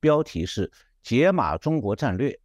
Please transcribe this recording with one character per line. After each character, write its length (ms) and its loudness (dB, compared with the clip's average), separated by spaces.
标 220 4
题 220 -4
是 240 -4
《解 280 2
码 260 0
中 240 -2
国 140 -2
战 220 -2
略 280 -2